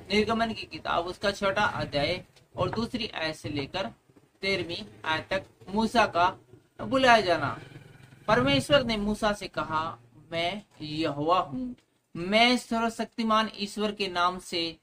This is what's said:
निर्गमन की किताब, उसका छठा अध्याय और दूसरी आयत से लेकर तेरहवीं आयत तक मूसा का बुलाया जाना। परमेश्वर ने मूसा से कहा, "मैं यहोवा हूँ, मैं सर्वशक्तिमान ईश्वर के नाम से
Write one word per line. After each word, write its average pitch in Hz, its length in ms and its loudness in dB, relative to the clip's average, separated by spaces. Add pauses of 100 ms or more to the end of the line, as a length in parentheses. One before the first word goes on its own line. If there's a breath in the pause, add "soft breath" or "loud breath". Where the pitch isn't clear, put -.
(140)
निर्गमन 226 400 2
की 196 100 -12
किताब, 160 420 -4
उसका 180 260 -4
छठा 202 320 0
अध्याय 151 600 -2 (320)
और 180 120 0
दूसरी 220 380 -4
आयत 160 280 -6
से 165 140 -10
लेकर 147 360 -4 (560)
तेरहवीं 180 420 -2 (220)
आयत 156 240 -2
तक 190 140 -2 (260)
मूसा 220 360 2
का 180 320 2 (440)
बुलाया 240 400 6
जाना। 151 380 0 (680)
परमेश्वर 262 560 4
ने 233 140 -2
मूसा 208 360 0
से 190 140 -10
कहा, 160 500 -4 (340)
"मैं 175 300 -4 (200)
यहोवा 151 580 0
हूँ, 127 360 -4 (400)
मैं 220 420 4
सर्वशक्तिमान 226 920 0 (100)
ईश्वर 208 320 -4
के 202 160 -4
नाम 180 320 0
से 165 440 -6